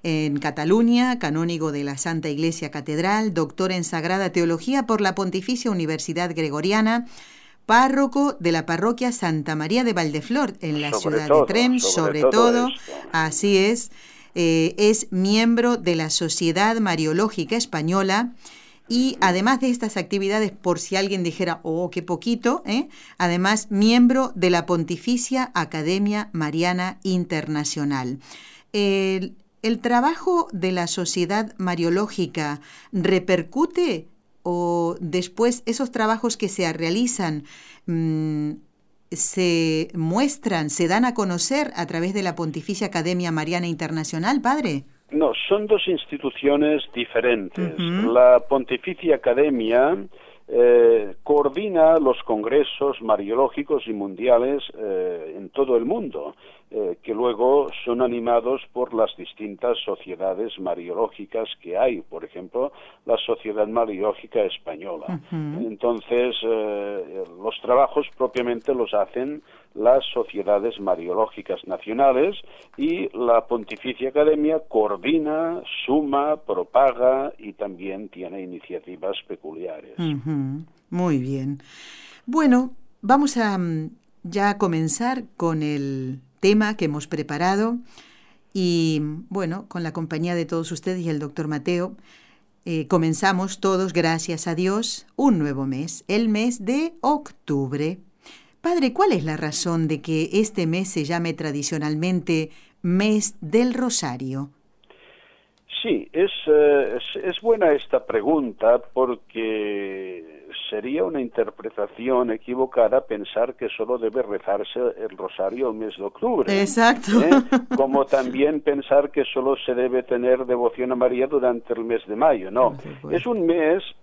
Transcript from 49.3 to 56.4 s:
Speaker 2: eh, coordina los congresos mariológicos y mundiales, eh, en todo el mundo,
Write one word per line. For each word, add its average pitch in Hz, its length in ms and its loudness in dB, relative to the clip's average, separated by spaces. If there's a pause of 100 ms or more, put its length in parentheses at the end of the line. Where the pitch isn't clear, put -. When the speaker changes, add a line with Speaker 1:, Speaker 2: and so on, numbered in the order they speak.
Speaker 2:
eh, 117 760 6
coordina 160 760 4
los 139 240 2
congresos 127 800 0
mariológicos 117 840 0
y 110 60 -6
mundiales, 117 680 2 (160)
eh, 92 580 -4
en 95 140 -12
todo 131 260 0
el 117 100 4
mundo, 139 500 -6 (360)